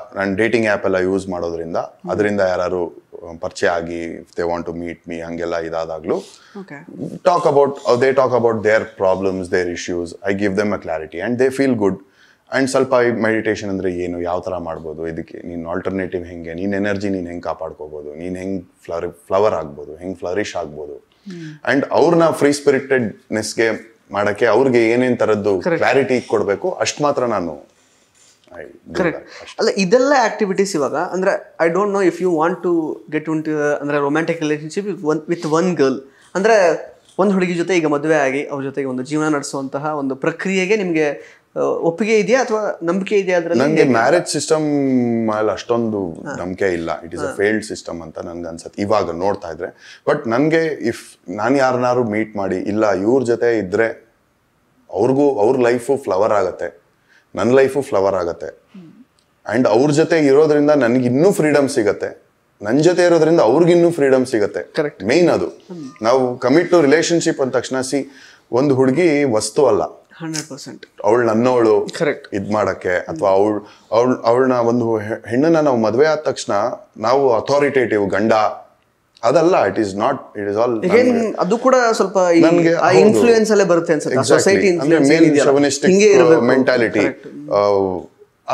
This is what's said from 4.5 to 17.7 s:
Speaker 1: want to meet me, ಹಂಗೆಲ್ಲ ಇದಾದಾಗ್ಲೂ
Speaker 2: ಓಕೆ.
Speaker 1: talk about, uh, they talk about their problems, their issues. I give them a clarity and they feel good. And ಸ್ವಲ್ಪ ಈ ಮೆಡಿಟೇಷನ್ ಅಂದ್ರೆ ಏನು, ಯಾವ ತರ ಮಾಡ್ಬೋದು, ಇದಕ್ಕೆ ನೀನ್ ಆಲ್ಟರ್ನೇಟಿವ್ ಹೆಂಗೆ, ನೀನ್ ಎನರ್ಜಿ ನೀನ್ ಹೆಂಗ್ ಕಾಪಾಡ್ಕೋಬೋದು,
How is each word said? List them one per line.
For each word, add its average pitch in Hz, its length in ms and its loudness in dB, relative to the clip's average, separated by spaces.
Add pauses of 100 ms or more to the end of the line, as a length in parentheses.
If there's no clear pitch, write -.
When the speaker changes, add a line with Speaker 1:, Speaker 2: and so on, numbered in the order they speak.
Speaker 1:
want 87 160 -6
to 85 120 -10
meet 85 300 -12
me, 82 80 -8
ಹಂಗೆಲ್ಲ 85 380 -6
ಇದಾದಾಗ್ಲೂ 80 580 -6
Speaker 2:
ಓಕೆ. 180 720 -16 (200)
Speaker 1:
talk 175 420 0
about, 139 220 4
uh, 120 320 0
they 131 160 2
talk 123 240 2
about 110 240 0
their 107 160 4 (180)
problems, 92 500 0
their 90 260 -2
issues. 87 320 -6 (220)
I 98 100 -2
give 101 200 0
them 104 160 -2
a - 80 -12
clarity 82 440 -6
and 120 120 -4
they 131 200 0
feel 127 220 0
good. 95 140 0 (640)
And 135 100 0
ಸ್ವಲ್ಪ 131 260 0 (140)
ಈ - 20 2
ಮೆಡಿಟೇಷನ್ 107 600 -2
ಅಂದ್ರೆ 95 220 -4
ಏನು, 87 300 -6
ಯಾವ 87 180 -4
ತರ 92 160 -6
ಮಾಡ್ಬೋದು, 80 520 -10
ಇದಕ್ಕೆ 82 400 -12
ನೀನ್ 85 180 -10
ಆಲ್ಟರ್ನೇಟಿವ್ 90 600 -6
ಹೆಂಗೆ, 85 280 -14
ನೀನ್ 98 200 -6
ಎನರ್ಜಿ 101 340 -4
ನೀನ್ 92 200 -6
ಹೆಂಗ್ 85 140 -12
ಕಾಪಾಡ್ಕೋಬೋದು, 78 720 -12